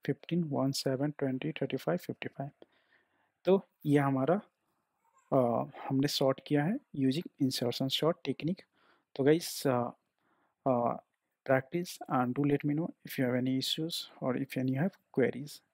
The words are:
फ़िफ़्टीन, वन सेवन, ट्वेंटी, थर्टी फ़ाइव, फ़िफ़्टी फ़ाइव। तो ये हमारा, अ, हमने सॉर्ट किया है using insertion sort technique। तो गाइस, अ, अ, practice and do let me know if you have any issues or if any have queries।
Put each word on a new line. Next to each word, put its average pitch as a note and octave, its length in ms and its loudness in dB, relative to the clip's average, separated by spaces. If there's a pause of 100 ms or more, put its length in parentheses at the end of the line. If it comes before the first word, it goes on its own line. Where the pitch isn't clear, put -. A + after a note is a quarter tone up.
फ़िफ़्टीन, E3 380 -2
वन C#3 280 0
सेवन, C#3 380 -2
ट्वेंटी, C#3 420 -4
थर्टी C3+ 240 -4
फ़ाइव, E3 220 -2
फ़िफ़्टी - 300 -8
फ़ाइव। C#3+ 220 -8 (920)
तो F#3+ 240 4 (180)
ये D3 120 6
हमारा, C#3 360 2 (960)
अ, B2+ 380 2 (180)
हमने C#3 200 2
सॉर्ट C3+ 380 0
किया D3 180 2
है G3+ 120 0 (200)
using C3+ 300 0 (160)
insertion C3 460 0 (120)
sort D#3 140 2 (140)
technique। D3 340 -2 (540)
तो C3+ 80 0
गाइस, D#3 420 2
अ, B2 140 2 (840)
अ, B2 360 2 (480)
practice C3+ 480 0 (160)
and B2 200 2
do C#3+ 180 2
let C#3+ 140 2
me D3 80 0
know D#3+ 180 -2 (160)
if - 120 -6
you B2+ 80 2
have B2 120 0
any C3 180 0
issues D#3+ 360 -4 (300)
or C3 180 -2
if C3 220 -4
any C3 180 0
have G3 100 0 (260)
queries। C3+ 340 0 (220)